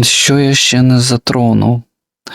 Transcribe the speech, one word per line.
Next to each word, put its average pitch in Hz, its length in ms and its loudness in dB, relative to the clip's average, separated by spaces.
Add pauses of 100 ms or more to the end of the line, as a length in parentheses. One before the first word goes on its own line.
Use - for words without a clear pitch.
що - 360 0
я 139 160 0
ще 127 280 0
не 127 180 4
затронув? 120 800 0 (520)